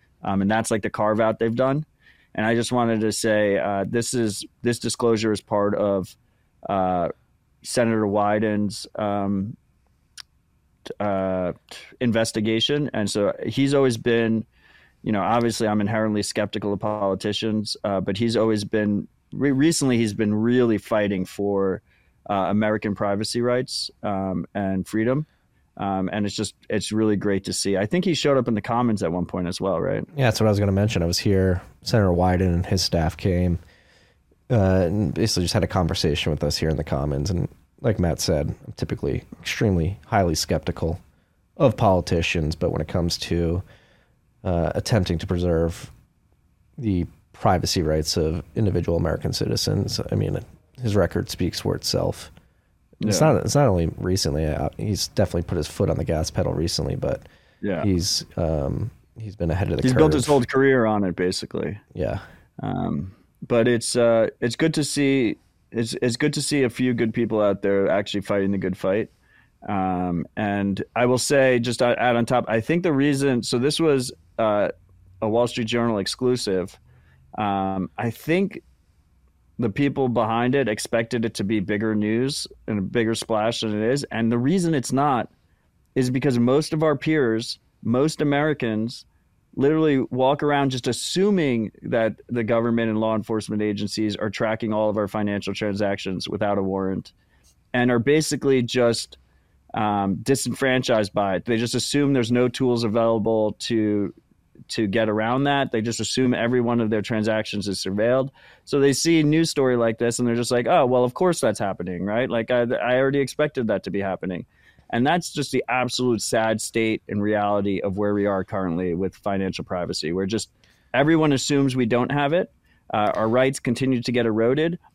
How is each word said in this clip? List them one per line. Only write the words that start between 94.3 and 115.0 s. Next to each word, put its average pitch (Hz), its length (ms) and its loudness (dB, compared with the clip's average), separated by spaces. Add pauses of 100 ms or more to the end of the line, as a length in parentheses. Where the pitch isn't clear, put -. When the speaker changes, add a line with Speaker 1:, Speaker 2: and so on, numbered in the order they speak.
Speaker 1:
tracking 110 420 -2
all 107 160 2
of 101 80 -2
our 104 120 0
financial 101 440 -4
transactions 101 720 -4
without 101 300 -2
a 98 60 0
warrant 95 500 -4 (640)
and 123 160 2
are 120 80 4
basically 139 640 2
just, 120 560 0 (560)
um, 104 480 0
disenfranchised 127 920 0
by 98 240 0
it. 87 80 -6
They 117 140 0
just 120 160 -2
assume 139 400 0
there's 120 180 2
no 123 160 4
tools 120 360 0
available 113 760 2
to, 104 540 0 (540)
to 110 180 -2
get 110 220 2
around 113 360 0
that. 139 280 0
They 113 80 0
just 113 180 -2
assume 123 340 0
every 120 280 2
one 120 200 2
of 107 100 0
their 107 120 0
transactions 110 640 -2
is 95 120 -4
surveilled. 117 520 0 (340)
So 143 140 -2
they 139 140 6
see 165 260 2
a 151 60 4
news 156 260 4
story 127 260 2
like 117 220 2
this 117 220 0
and 123 80 0
they're 117 80 2
just 120 160 -2
like, 123 160 2
"Oh, 151 180 4
well, 123 160 4
of 123 120 0
course 180 260 2
that's 110 180 0
happening, 90 460 -4
right? 113 260 0
Like, 117 220 -2
I, 123 100 4
I 120 360 0
already 139 200 2
expected 139 480 -2
that 101 180 0
to 92 60 -8
be 98 100 -2
happening." 92 460 -6 (440)
And 120 160 0